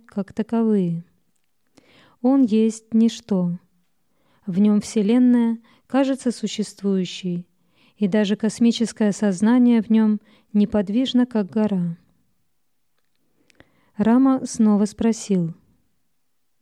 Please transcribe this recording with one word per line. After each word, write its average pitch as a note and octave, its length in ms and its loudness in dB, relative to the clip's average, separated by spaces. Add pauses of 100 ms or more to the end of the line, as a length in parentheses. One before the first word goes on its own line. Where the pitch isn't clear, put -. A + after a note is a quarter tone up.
как - 280 -10
таковые. G#3 720 -2 (1160)
Он C4+ 220 2
есть A3 500 0
ничто. G3+ 640 0 (840)
В F#3 140 -4
нем G#3 220 4
Вселенная A#3 800 0 (260)
кажется C4 460 -2
существующей, F#3+ 1120 -6 (500)
и G#3 120 -2
даже G#3 280 0
космическое A3 760 0
сознание A3 680 2
в - 80 -8
нем A3 320 2 (320)
неподвижно, G#3 760 0
как G#3+ 220 -4
гора». F#3 480 -2 (2000)
Рама B3+ 480 2
снова G#3+ 400 2
спросил: G3+ 720 -2 (1080)